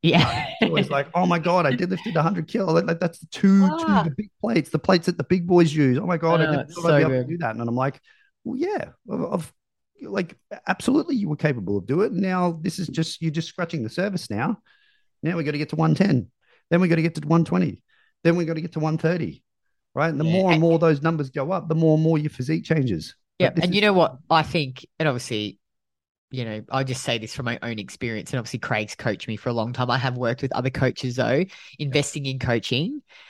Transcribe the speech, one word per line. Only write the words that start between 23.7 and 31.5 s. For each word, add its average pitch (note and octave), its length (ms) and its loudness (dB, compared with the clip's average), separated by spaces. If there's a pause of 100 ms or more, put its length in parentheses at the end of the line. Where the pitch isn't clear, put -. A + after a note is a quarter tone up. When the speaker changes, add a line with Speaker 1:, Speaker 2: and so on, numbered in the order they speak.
Speaker 1:
you G3+ 60 4
Speaker 2:
is G3+ 40 4
Speaker 1:
know G#3 100 6
what? F3 240 4 (120)
I D#3+ 140 4
think, C#3 420 -4 (140)
and D#3+ 80 2
obviously, A#2+ 520 -4 (720)
you B2+ 140 -6
know, G#2+ 260 -8
I C3+ 120 0
just C3 200 -6
say A#2+ 160 -2
this - 160 -12
from B2+ 100 -8
my A#2 160 -4
own A2+ 160 -6
experience, G#2+ 540 -8
and C3 80 -4
obviously A#2 180 -8
Craig's G#2+ 380 -4
coached - 320 -6
me A2 80 -6
for - 140 -6
a A#2+ 40 -2
long A#2 180 -2
time. B2 200 -2
I B2+ 80 2
have B2 180 -2
worked A#2+ 240 -4
with C3+ 120 -4
other C3 180 -2
coaches B2+ 460 -2
though. B2+ 280 2 (320)